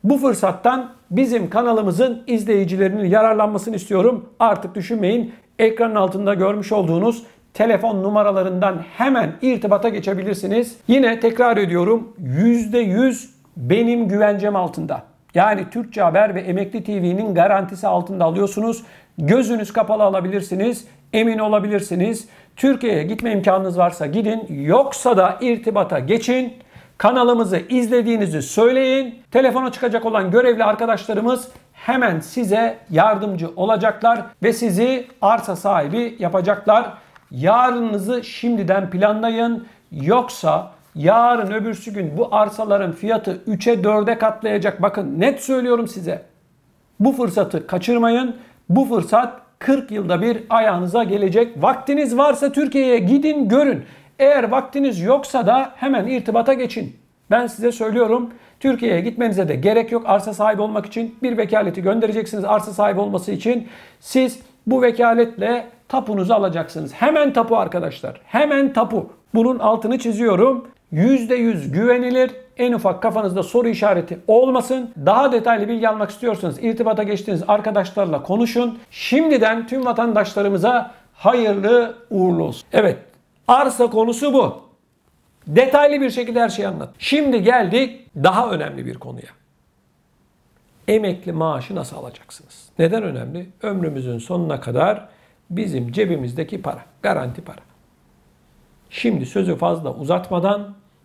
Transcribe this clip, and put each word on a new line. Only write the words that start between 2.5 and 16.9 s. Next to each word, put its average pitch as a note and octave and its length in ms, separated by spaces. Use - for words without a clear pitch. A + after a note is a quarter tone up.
yararlanmasını G#3+ 720
istiyorum. G#3 540
Artık G3 360
düşünmeyin. A3 580
Ekranın A3+ 360
altında G3 380
görmüş G3 380
olduğunuz G3+ 520
telefon A3 500
numaralarından F#3+ 800
hemen A#3 340
irtibata G#3+ 480
geçebilirsiniz. G3 880
Yine A#3 320
tekrar A#3 380
ediyorum, G3 600
yüzde G#3+ 600
yüz A#3 560
benim A3+ 500
güvencem G3+ 480
altında. D#3+ 480
Yani F#3+ 360
Türkçe A3+ 300
Haber F#3+ 340
ve G3+ 60
Emekli F#3+ 420
T G#3 180